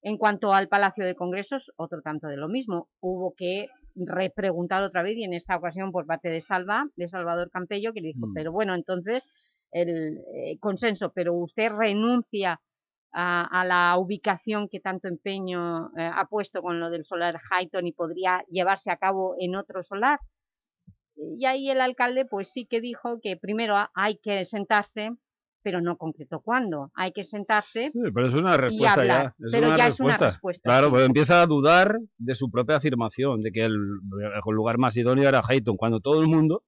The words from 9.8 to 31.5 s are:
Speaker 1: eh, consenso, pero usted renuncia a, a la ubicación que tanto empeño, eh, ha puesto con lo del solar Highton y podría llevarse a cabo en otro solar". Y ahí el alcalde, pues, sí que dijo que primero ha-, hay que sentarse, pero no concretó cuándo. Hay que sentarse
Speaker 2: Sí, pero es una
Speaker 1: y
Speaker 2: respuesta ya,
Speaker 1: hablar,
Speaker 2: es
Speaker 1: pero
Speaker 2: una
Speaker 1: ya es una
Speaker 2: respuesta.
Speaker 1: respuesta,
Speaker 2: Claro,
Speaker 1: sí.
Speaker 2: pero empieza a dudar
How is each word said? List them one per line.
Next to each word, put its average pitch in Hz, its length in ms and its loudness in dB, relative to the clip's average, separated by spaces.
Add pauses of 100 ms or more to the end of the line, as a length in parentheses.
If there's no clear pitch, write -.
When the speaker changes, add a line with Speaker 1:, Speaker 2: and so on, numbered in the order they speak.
Speaker 1:
eh, 135 260 -8
consenso, 196 540 -4
pero 175 200 -2
usted 175 420 -2
renuncia 214 840 0 (500)
a, 175 300 0 (200)
a 185 40 2
la 180 340 4
ubicación 202 680 -2
que - 120 -12
tanto 190 280 -6
empeño, 175 760 -4 (100)
eh, 165 180 -4
ha 190 120 0
puesto 202 340 -6
con 170 180 -4
lo 170 120 -4
del 170 160 -6
solar 170 340 -2 (100)
Highton 180 360 -2
y 170 60 -4
podría 180 580 -2
llevarse 185 400 0
a 170 80 -2
cabo 190 420 0
en 180 160 -2
otro 196 260 -8
solar". 240 380 0 (1160)
Y 262 80 0
ahí 269 240 0
el 262 100 2
alcalde, 254 460 0
pues, 196 260 -6
sí 247 140 -10
que 226 160 -2
dijo 240 400 -8
que 190 160 -6
primero 214 380 -2
ha-, 208 180 0
hay 208 280 -2
que 202 220 -2
sentarse, 208 680 -2 (520)
pero 180 180 -2
no 170 180 -2
concretó 156 420 -10
cuándo. 190 540 -4
Hay 185 180 -4
que 196 120 -10
sentarse 214 680 -2
Speaker 2:
Sí, 233 60 -4 (160)
pero 123 140 2
es 123 60 2
una 175 200 4
Speaker 1:
y 147 40 6
Speaker 2:
respuesta 214 380 4
ya, 147 40 4 (160)
Speaker 1:
hablar, 139 100 2 (120)
Speaker 2:
es - 120 -8
Speaker 1:
pero - 180 4
Speaker 2:
una 247 80 6
Speaker 1:
ya 240 120 6
es - 120 -2
una 262 160 4
Speaker 2:
respuesta. 143 140 4
Speaker 1:
respuesta, 175 380 -8
Speaker 2:
Claro, 131 180 8
Speaker 1:
sí. 131 60 6
Speaker 2:
pero 127 120 6
empieza 147 380 6
a 170 40 8
dudar 170 500 6 (200)